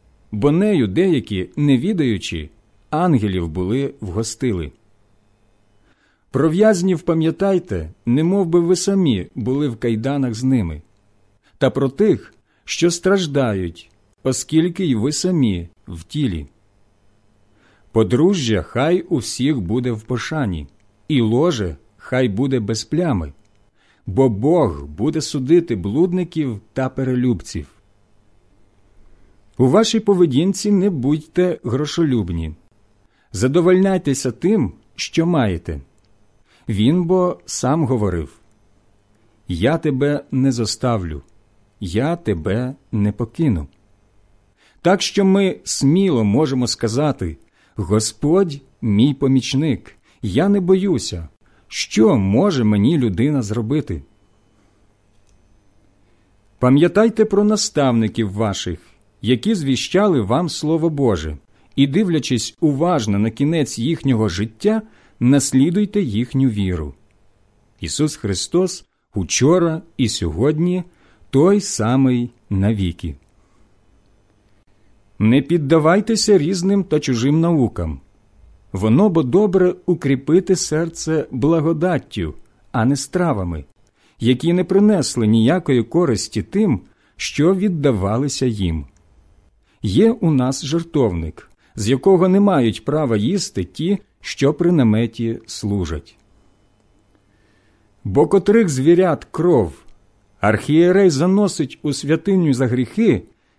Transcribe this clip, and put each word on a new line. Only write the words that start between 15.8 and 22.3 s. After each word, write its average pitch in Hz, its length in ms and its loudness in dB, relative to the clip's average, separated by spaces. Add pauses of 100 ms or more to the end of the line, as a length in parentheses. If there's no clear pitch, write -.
в 85 160 -14
тілі. 98 420 -4 (1500)
Подружжя 120 720 2
хай 156 380 -2
у - 160 -4
всіх 131 440 -2
буде 120 320 -2
в 110 100 -8
пошані, 113 640 -4 (420)
і 143 120 2
ложе 113 560 0 (200)
хай 127 320 -2
буде 127 320 -2